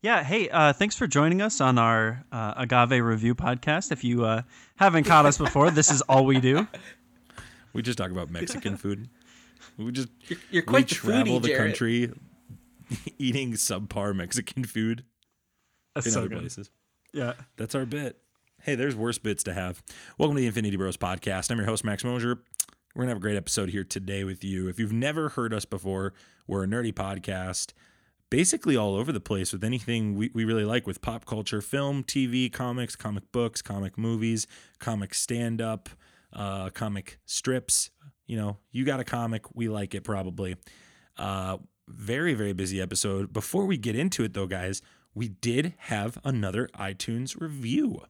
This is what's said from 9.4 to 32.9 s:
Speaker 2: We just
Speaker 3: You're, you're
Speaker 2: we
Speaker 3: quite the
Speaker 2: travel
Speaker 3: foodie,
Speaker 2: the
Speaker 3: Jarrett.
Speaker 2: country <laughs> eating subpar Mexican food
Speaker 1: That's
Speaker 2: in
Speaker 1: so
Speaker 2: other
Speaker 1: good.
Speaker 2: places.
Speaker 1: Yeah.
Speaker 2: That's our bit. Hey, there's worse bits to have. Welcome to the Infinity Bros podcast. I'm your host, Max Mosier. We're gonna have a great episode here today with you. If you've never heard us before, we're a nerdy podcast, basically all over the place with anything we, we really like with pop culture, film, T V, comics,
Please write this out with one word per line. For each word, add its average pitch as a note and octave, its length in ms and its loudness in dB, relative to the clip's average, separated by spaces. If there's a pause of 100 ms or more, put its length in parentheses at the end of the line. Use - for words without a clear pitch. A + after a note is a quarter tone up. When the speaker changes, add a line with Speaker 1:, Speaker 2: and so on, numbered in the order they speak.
Speaker 2:
We A2+ 140 -4
just B2+ 160 -4 (200)
Speaker 3:
You're, E3+ 120 -8 (120)
you're F3 120 4
Speaker 2:
we - 40 -6
Speaker 3:
quite F3+ 220 6
the - 40 0
Speaker 2:
travel G#3+ 460 2
Speaker 3:
foodie, - 20 0
Speaker 2:
the A2+ 60 2
Speaker 3:
Jarrett. C#3+ 240 2
Speaker 2:
country A#2+ 400 0 (540)
<laughs> - 520 -12
eating B2+ 360 -2
subpar G2+ 600 -2
Mexican G#2+ 480 -4
food A2+ 400 -2 (920)
Speaker 1:
That's C#3 100 -4
Speaker 2:
in A#2 80 0
Speaker 1:
so B2+ 60 2
Speaker 2:
other G#2+ 100 -4
Speaker 1:
good. - 120 -8
Speaker 2:
places. - 280 -12 (440)
Speaker 1:
Yeah. B2 200 -4 (240)
Speaker 2:
That's A2+ 160 -8
our C3 140 -4
bit. C#3 300 -8 (440)
Hey, C#3+ 140 -2
there's B2+ 200 -2
worse A2+ 220 -2
bits G#2 280 -2
to F#2+ 100 -4
have. F#2 260 -6 (380)
Welcome D3 160 4
to C#3 60 2
the B2+ 40 2
Infinity G#2 320 0
Bros F#2+ 200 -2
podcast. F#2 520 -4
I'm A#2+ 80 0
your G#2 80 0
host, A2 180 -2
Max G#2 200 -4
Mosier. B2 360 -2 (560)
We're B2+ 100 -4
gonna B2+ 40 -2
have A#2 80 -4
a F#2 40 -8
great G#2 160 0
episode F#2+ 320 -2
here F#2+ 140 -4
today G2 400 -6
with F#2+ 200 -6
you. F#2 240 -2
If F2+ 120 -6
you've G#2+ 140 0
never D3+ 360 -2
heard A#2 220 -2
us G#2+ 140 -4
before, F#2+ 480 -4 (320)
we're F#2+ 180 -2
a F#2+ 40 0
nerdy A2+ 260 -2
podcast, F#2+ 800 -6 (580)
basically D3 480 4
all G#2 180 2
over B2+ 160 0
the A2+ 80 0
place F#2+ 320 -2
with F#2+ 120 -6
anything A2+ 520 -2
we, G#2+ 160 -2
we A2+ 140 -2
really A2 200 2
like A#2 200 -2
with F#2+ 160 -8
pop A2+ 240 -6
culture, G#2+ 340 -4
film, C#3 440 -2
T C3 240 0
V, B2 240 0
comics, B2 440 -6